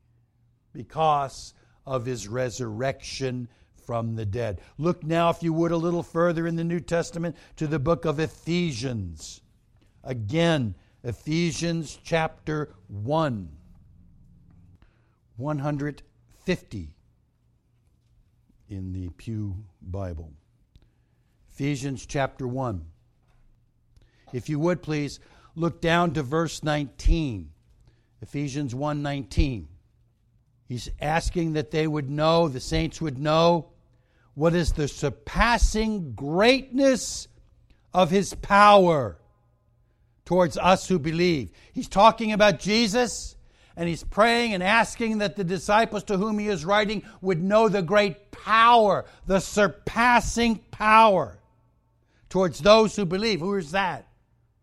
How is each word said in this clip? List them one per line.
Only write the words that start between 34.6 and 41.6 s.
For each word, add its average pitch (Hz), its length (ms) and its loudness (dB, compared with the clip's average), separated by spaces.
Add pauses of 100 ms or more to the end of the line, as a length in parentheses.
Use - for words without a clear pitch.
the 147 160 -2
surpassing 214 1300 -2
greatness 247 1120 2 (640)
of 180 180 2
his 190 240 0
power 190 840 6 (1040)
towards 175 320 2
us 180 320 4
who 185 100 2
believe. 160 540 0 (200)